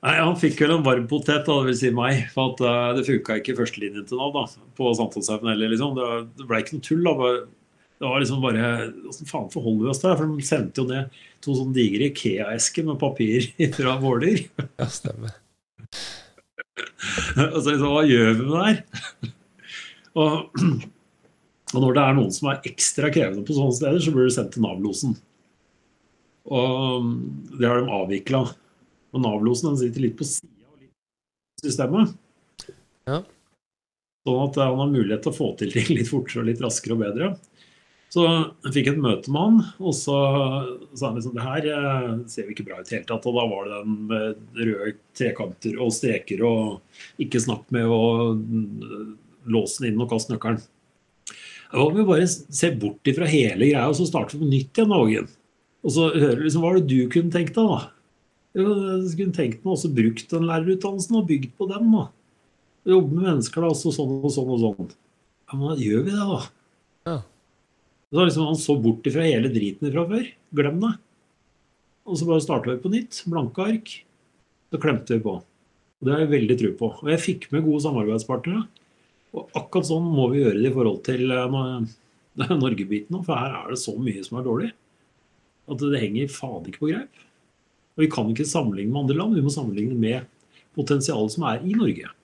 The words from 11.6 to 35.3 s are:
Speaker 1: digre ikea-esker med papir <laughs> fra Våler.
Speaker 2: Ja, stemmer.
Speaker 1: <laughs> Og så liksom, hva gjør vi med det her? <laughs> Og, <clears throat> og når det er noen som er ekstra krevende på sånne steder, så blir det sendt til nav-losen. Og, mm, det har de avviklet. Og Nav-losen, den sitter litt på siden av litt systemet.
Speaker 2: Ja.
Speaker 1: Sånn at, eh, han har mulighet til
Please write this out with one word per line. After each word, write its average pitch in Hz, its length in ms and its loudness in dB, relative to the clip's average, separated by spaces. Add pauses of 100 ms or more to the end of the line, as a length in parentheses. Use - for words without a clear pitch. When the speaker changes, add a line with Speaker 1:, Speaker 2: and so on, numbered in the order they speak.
Speaker 1:
digre 120 360 4
ikea-esker 110 760 -2
med 143 160 -2
papir 117 480 2 (100)
<laughs> 143 200 2
fra 131 200 0
Våler. 135 460 2 (340)
Speaker 2:
Ja, - 80 -2
stemmer. 110 520 -8
Speaker 1:
<laughs> - 20 -20 (2000)
Og 160 180 0
så 139 100 0
liksom, 143 220 2
hva 151 120 4
gjør 120 300 6
vi 113 100 0
med 139 80 -2
det 175 140 2
her? 214 180 4
<laughs> - 60 -20 (1200)
Og, 156 320 2 (560)
<clears throat> - 720 -20
og 123 80 2
når 127 140 4
det 147 80 4
er 135 100 4
noen 113 160 4
som - 160 -4
er 135 220 -2
ekstra - 420 -2
krevende 104 320 0
på 151 140 -2
sånne 135 180 2
steder, 147 240 0
så 156 160 0
blir 127 140 6
det 120 80 2
sendt - 180 -4
til 120 80 0
nav-losen. 104 540 -2 (1300)
Og, 127 560 0
mm, 120 140 -2 (420)
det 120 80 2
har 120 160 4
de 110 140 -2
avviklet. 98 560 0 (600)
Og 131 80 0
Nav-losen, 120 480 0
den 139 100 0
sitter 123 280 -2
litt 113 100 -6
på 151 80 -6
siden - 400 -10
av 147 160 -20
litt - 840 -20
systemet. 139 500 2 (920)
Speaker 2:
Ja. 143 140 -2 (1080)
Speaker 1:
Sånn 127 220 2
at, 135 100 -4
eh, 135 120 4
han 131 100 0
har 139 120 0
mulighet 107 300 2
til 151 120 -2